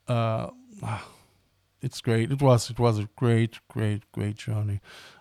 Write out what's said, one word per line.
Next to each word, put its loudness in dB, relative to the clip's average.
uh, -2
it's -8
great. 0
It -2
was, 6
it -12
was 4
a -4
great, 2
great, -4
great -4
journey. -4